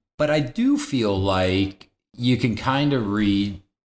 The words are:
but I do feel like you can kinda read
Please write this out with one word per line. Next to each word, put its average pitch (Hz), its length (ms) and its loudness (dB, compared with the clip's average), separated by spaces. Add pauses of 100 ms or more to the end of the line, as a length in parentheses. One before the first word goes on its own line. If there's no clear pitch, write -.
(200)
but 151 120 0
I 151 100 2
do 240 380 0
feel 107 400 -2
like 95 720 0 (260)
you 123 200 0
can 117 180 0
kinda 135 440 0
read 101 640 0 (280)